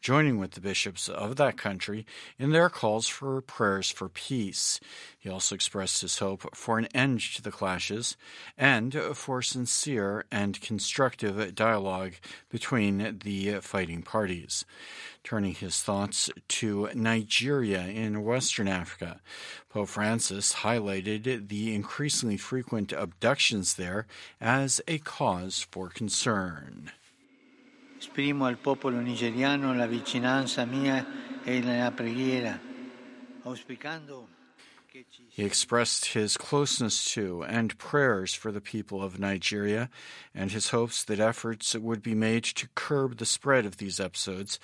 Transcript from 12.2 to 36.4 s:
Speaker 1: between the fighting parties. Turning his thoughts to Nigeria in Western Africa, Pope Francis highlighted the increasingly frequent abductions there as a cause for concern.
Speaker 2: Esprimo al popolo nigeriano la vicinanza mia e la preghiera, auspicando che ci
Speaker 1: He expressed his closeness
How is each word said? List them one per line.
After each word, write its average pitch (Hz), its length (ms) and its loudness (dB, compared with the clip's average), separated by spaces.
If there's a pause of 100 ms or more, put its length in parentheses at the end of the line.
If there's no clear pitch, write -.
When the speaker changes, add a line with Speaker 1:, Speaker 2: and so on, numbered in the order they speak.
Speaker 1:
between 104 760 0
the 101 360 -2
fighting 82 420 -2
parties. 92 640 -2 (580)
Turning 101 300 0
his 90 260 -4
thoughts 101 500 0 (160)
to 104 480 0
Nigeria 113 920 2
in 104 360 -2
Western 113 460 2
Africa, 90 520 -4 (500)
Pope 104 180 -2
Francis 104 680 0
highlighted 107 920 0
the 107 260 -2
increasingly 110 640 0
frequent 120 560 -2
abductions 98 840 2
there 95 320 -4 (340)
as 127 460 4
a 160 120 0
cause 95 760 0
for 92 160 -6
concern. 90 1040 -2 (1080)
Speaker 2:
Esprimo 143 480 0
al 123 80 2
popolo 131 460 0
nigeriano 123 760 2
la 120 120 2
vicinanza 127 760 0
mia 135 400 2 (400)
e 127 160 2
la 123 300 2
preghiera, 120 720 0 (840)
auspicando 135 840 -10 (600)
che 131 240 -20
ci - 200 -20
Speaker 1:
He 107 140 -2
expressed - 680 2
his 107 240 2
closeness - 800 0